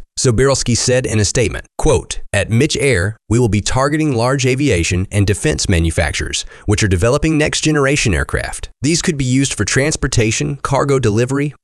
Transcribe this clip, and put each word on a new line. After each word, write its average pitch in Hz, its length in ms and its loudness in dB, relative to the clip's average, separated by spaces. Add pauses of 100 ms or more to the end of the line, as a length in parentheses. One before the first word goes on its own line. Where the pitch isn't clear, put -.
(200)
Sobierowski 127 580 2
said 127 300 0
in 107 120 0
a 101 60 2
statement, 104 400 -2 (120)
quote, - 420 0 (120)
"At 95 200 -2
Mitch 127 280 2
Air, 110 380 0 (120)
we 113 100 2
will 120 100 2
be 101 120 2
targeting 147 520 0
large 123 320 0
aviation 110 640 0
and 101 160 0
defense - 420 0
manufacturers, 82 800 -2 (200)
which 104 180 0
are 104 40 2
developing 127 500 2
next-generation 147 760 0
aircraft. - 560 -6 (120)
These 156 200 0
could 156 160 -2
be 135 80 -2
used 131 280 0
for 101 120 -4
transportation, 135 960 -2
cargo 135 380 0
delivery, 123 640 0